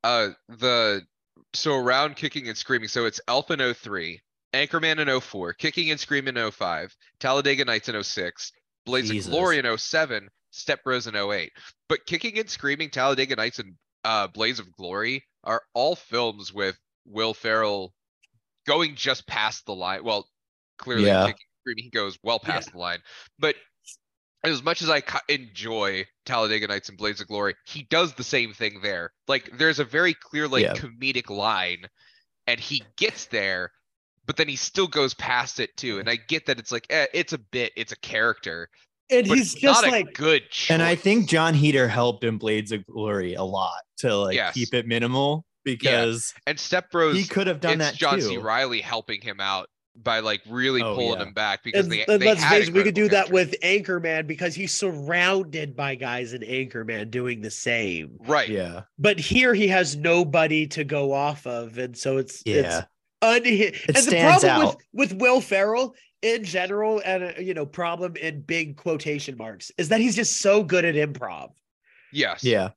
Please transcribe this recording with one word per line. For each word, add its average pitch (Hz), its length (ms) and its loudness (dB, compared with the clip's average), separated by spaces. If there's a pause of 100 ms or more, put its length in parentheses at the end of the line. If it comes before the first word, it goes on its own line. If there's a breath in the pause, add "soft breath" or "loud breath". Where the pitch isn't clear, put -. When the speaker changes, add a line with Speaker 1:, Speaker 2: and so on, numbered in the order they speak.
Speaker 1:
Uh, 117 260 2 (180)
the, 113 520 2 (540)
so 147 220 -2
around 135 400 0
Kicking 135 320 -8
and 110 100 -8
Screaming, 113 300 -2
so 120 180 -2
it's - 200 -4
Elfin 139 360 0
oh 123 100 0
three, 85 480 -8 (320)
Anchorman 156 460 0
in 147 100 0
oh 131 120 2
four, 90 340 -8
Kicking 156 360 -2
and 151 100 -2
Screaming 135 360 -4
in 117 60 -2
oh 107 80 -2
five, 87 440 -6 (260 soft breath)
Talladega 139 440 2
Nights 117 240 -2
in 113 80 -4
oh 104 60 -4
six, - 500 -8 (340)
Blades 123 240 -2
Speaker 2:
Jesus. 101 160 -4
Speaker 1:
of 117 60 -4
Glory 170 260 2
in 127 80 -2
oh 113 100 0
seven, 123 540 -4 (220)
Step - 300 -4
Bros 123 240 -2
in 110 80 -10
oh 101 180 -2
eight. 90 200 -4 (380 loud breath)
But - 160 -2
Kicking 208 320 -6
and 220 100 -6
Screaming, 147 400 -4
Talladega 131 480 0
Nights, 110 220 -4
and, 98 160 -14 (300)
uh, 104 240 0
Blades 113 300 -2
of 90 140 -16
Glory 104 500 -6 (220)
are 113 160 -2 (140)
all 151 220 0
films 110 540 -4
with 95 280 -4 (260)
Will 107 300 -4
Ferrell 107 580 -2 (760)
going 151 300 2
just 135 300 -4
past - 400 -4
the 104 80 -8
line. 92 280 -4
Well, 107 240 -2 (520)
clearly 113 300 0
Speaker 2:
Yeah. 95 180 6
Speaker 1:
Kicking 110 60 0
and - 300 -18
Screaming, 117 220 -10
he 123 60 -20
goes 101 320 -4
well 113 200 -2
Speaker 3:
Yeah. 101 100 -4
Speaker 1:
past 87 200 -6
the 90 60 -18
line. 87 220 -6 (380 loud breath)
But 151 160 0 (880)
as 151 200 0
much 160 180 0
as 165 80 -2
I 147 140 2
ca-, - 260 -4
enjoy 104 800 -2 (180)
Talladega 107 420 0
Nights 101 220 -6
and 98 80 -18
Blades 104 240 -4
of 98 80 -14
Glory, 101 260 -2 (120)
he 151 240 -14
does 165 240 2
the 123 100 -8
same 117 300 -2
thing 104 280 -6
there. 90 300 -6 (160)
Like, 135 300 -2
there's 156 200 2
a 147 60 0
very 156 300 0
clear, 151 340 -6
like, 131 140 2
Speaker 2:
Yeah. 87 120 2
Speaker 1:
comedic 123 540 -6
line, 92 560 -2 (600 soft breath)
and 120 120 0
he 123 240 -8 (140)
gets - 300 -4
there, 95 440 -4 (560)
but 151 100 -6
then 156 120 0
he 135 80 -8
still 190 300 -2
goes 143 280 0
past 123 460 -4
it - 160 -6
too. 110 220 -6
And 104 100 -4
I 117 80 0
get 151 300 -6
that 123 120 0
it's 110 140 -14
like, 117 180 -6
eh, 147 240 2
it's 165 180 -2
a 147 60 -6
bit, 120 380 -4
it's 113 160 -8
a - 40 -14
character, 107 720 -4 (420 soft breath)
Speaker 3:
And 247 160 6
Speaker 1:
but 196 120 6
Speaker 3:
he's 190 160 2
Speaker 1:
it's - 80 -10
Speaker 3:
just 226 200 6
Speaker 1:
not 269 60 6
a 247 80 2
Speaker 3:
like 190 180 -2
Speaker 1:
good 151 280 4 (260)
Speaker 2:
And 165 140 4
I 170 120 4
Speaker 1:
choice. - 80 -6
Speaker 2:
think 202 260 4
John 165 260 4
Heder 139 340 6
helped 120 360 0
in 113 140 0
Blades 107 340 -2
of 101 140 -6
Glory 101 480 -4
a 95 80 -4
lot 92 380 -4 (180)
to, 117 180 0
like, 101 200 0
Speaker 1:
Yes. 101 180 -2
Speaker 2:
keep 120 200 -4
it 117 120 0
minimal 127 580 0 (200)
Speaker 1:
Yeah. 135 100 -2
Speaker 2:
because 117 580 0 (140)
Speaker 1:
And 151 140 -4
Step - 300 -4
Bros, 165 260 2
Speaker 2:
he 190 80 0
could 190 220 -2
have 160 140 -2
done 160 200 0
Speaker 1:
it's 147 100 0
Speaker 2:
that 139 60 -8
Speaker 1:
John 139 220 2
Speaker 2:
too. 113 100 -2
Speaker 1:
C. 95 100 -4
Reilly 117 420 0
helping 110 400 -6
him 101 200 -10
out 98 280 -4 (280)
by, 113 240 0
like, 107 280 -2
really 123 340 0
Speaker 2:
Oh, 110 120 -2
Speaker 1:
pulling 113 240 0
Speaker 2:
yeah. 101 80 -6
Speaker 1:
him 101 80 -16
back 104 300 -2
because 98 220 2
Speaker 3:
And, 165 60 -2
Speaker 1:
they, 107 140 0
Speaker 3:
and 208 160 4
Speaker 1:
they 208 40 6
Speaker 3:
let's 202 160 4
Speaker 1:
had 170 180 6
Speaker 3:
face 185 80 2
it, 170 60 -6
we 196 100 6
could 202 100 2
do 214 100 4
Speaker 1:
incredible 196 320 4
Speaker 3:
that 180 80 6 (140)
Speaker 1:
chemistry. 180 160 2
Speaker 3:
with 208 100 0 (180)
Anchorman 160 260 -2
because 160 260 -4
he's 180 180 -6
surrounded 165 1040 -2
by 139 220 -4
guys 123 360 -6
in 123 100 -10
Anchorman 113 680 -6
doing 123 300 -4
the 107 100 -8
same. 92 720 -2
Speaker 1:
Right. 135 280 2
Speaker 2:
Yeah. 92 340 -4 (160)
Speaker 3:
But 185 200 4
here 247 360 4
he 208 140 4
has 180 280 2
nobody 160 720 2
to 151 160 -4
go 139 280 0
off 143 340 -2
of, 117 320 -6
and 123 200 -6
so 135 200 0
it's, - 180 -4 (100)
it's 110 220 4
Speaker 2:
Yeah. 82 160 -2 (380)
Speaker 3:
unhi-, 233 380 4 (120)
Speaker 2:
It - 160 -12
Speaker 3:
and 147 80 4
the 269 60 6
Speaker 2:
stands 240 420 8
Speaker 3:
problem - 240 6
Speaker 2:
out. - 80 0 (160)
Speaker 3:
with, 226 180 0
with 190 100 -6
Will 247 220 6
Ferrell 220 520 0 (280 soft breath)
in 226 220 0
general, 196 600 0
and, 185 200 0
uh, 175 160 -8
you 185 120 -6
know, 151 140 -4
problem 170 500 -6
in 147 260 -6
big 156 340 -4
quotation 147 600 -4
marks, 110 400 -14
is 160 140 -2
that 220 100 4
he's 233 160 4
just - 220 0
so 208 240 6
good 170 240 2
at 165 80 2
improv 117 560 -4 (600 soft breath)
Speaker 1:
Yes. 123 320 -2
Speaker 2:
Yeah. 117 320 2